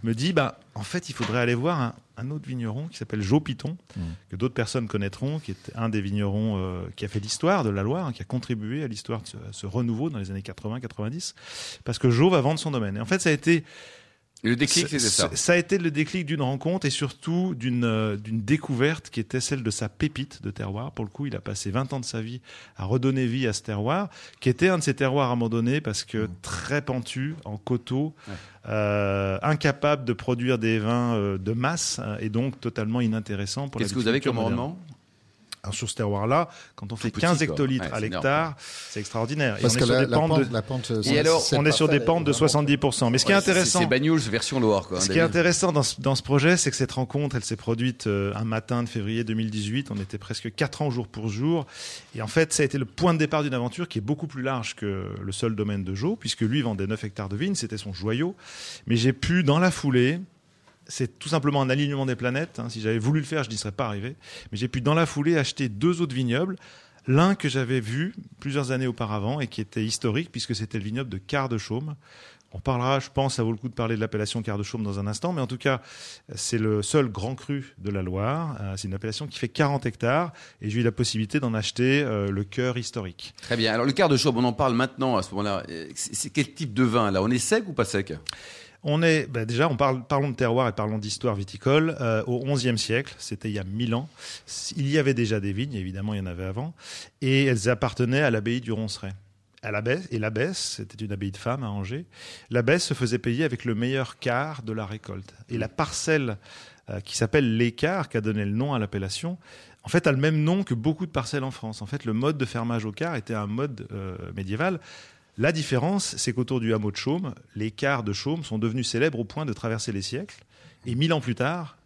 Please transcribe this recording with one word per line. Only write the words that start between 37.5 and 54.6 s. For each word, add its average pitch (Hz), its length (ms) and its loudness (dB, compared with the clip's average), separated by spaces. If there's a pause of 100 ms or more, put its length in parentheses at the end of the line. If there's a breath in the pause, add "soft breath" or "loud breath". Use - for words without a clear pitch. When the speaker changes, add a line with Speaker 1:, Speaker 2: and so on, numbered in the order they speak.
Speaker 3:
Ouais, - 40 -4
Speaker 1:
à 113 80 -2
Speaker 3:
c'est 107 100 0
énorme. 95 140 -2
Speaker 1:
l'hectare, 147 360 2
c'est - 420 -10
extraordinaire. 113 580 0
Et - 40 0
Speaker 2:
Parce 120 100 4
Speaker 1:
on 117 60 2
est - 20 2
Speaker 2:
que 127 60 6
Speaker 1:
sur 120 80 4
Speaker 2:
la, 131 100 6
Speaker 1:
des 127 60 0
Speaker 2:
la 117 80 4
Speaker 1:
pentes 160 100 4
Speaker 2:
pente, 147 200 4
Speaker 1:
de - 40 -4
Speaker 2:
la 110 80 0
pente, 123 300 -6
euh, 110 100 2
Speaker 3:
Et - 40 0
Speaker 2:
c'est, 139 160 4
Speaker 3:
alors 160 200 6
Speaker 2:
c'est - 160 2
Speaker 1:
On 143 60 4
est 151 80 6
Speaker 2:
pas - 20 4
Speaker 1:
sur 151 160 6
Speaker 2:
très 147 100 6
Speaker 1:
des 143 60 2
pentes 165 200 4
de 143 80 4
Speaker 2:
vraiment 120 60 2
Speaker 1:
soixante-dix 147 380 6
pour 135 160 2
cent. 123 160 2
Mais 120 80 4
ce - 80 4
qui 196 80 4
est - 20 8
Speaker 3:
Ouais, 196 60 8
c'est, 196 120 2
Speaker 1:
intéressant, 180 280 4
Speaker 3:
c'est 170 60 4
Banyuls 147 320 4
version 117 420 0
Loire, 104 260 4
quoi, 90 120 -2
hein, - 20 0
Speaker 1:
ce 95 60 2
qui 95 60 2
est - 20 2
Speaker 3:
Daniel. 165 160 6
Speaker 1:
intéressant 175 420 4
dans 147 100 6
ce, - 200 0
dans 139 140 4
ce - 60 -2
projet, 143 360 6
c'est 139 120 2
que - 60 -6
cette 131 160 0
rencontre, 131 440 -2
elle 110 80 -2
s'est 110 120 -4
produite, 117 520 0
euh, 101 280 0
un 110 80 -4
matin 113 380 0
de 113 80 -4
février 113 340 -2
deux 110 80 -2
mille 110 180 0
dix-huit. 107 400 -2
On 110 60 -4
était 98 220 -6
presque - 360 -8
quatre 143 280 -2
ans 143 80 0
jour 117 180 -4
pour 110 220 -4
jour. 143 360 0 (480 loud breath)
Et 113 60 -8
en 110 80 -4
fait, 160 240 2
ça 156 100 2
a 139 40 4
été 139 100 -2
le 135 80 0
point 165 300 2
de 156 40 2
départ 151 240 2
d'une 139 120 -2
aventure 123 340 -4
qui - 80 -8
est 104 60 -2
beaucoup 147 240 -2
plus 135 160 -10
large 127 340 -4